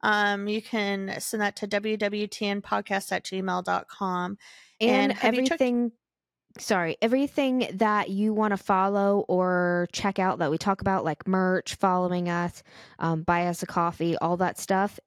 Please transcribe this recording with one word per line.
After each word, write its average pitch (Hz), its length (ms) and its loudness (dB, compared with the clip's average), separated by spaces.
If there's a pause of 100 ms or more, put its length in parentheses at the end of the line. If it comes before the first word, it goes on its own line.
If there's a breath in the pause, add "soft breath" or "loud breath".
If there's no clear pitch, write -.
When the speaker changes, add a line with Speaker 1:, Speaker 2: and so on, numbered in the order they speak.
Speaker 1:
Um, 208 460 2
you 214 140 -2
can 202 580 -2
send - 220 -4
that 202 160 0
to 208 100 -6
W 214 300 -2
W 208 300 -2
T - 180 -6
N 202 160 -2
podcast 202 500 -4
at 180 120 -2
gmail 185 400 -4
dot 180 240 -2
com. 185 500 -4 (440 loud breath)
Speaker 2:
And 254 300 4
Speaker 1:
And - 20 -
have - 200 0
you 247 100 0
checked 262 180 0
Speaker 2:
everything, 240 300 0 (680)
sorry, 175 420 0
everything 262 720 2
that 208 340 2
you 208 240 0
wanna 208 240 0
follow 202 720 2
or 180 640 2
check - 260 -2
out 185 200 2
that 151 120 0
we 160 60 0
talk 190 240 -2
about, 190 240 0
like 156 200 -4
merch, 185 500 0
following 180 520 0
us, 175 360 -4 (360 loud breath)
um, 160 240 -2
buy 175 240 2
us 175 160 -4
a - 20 -4
coffee, 170 520 -2
all 170 200 0
that 180 220 -2
stuff, 196 480 -2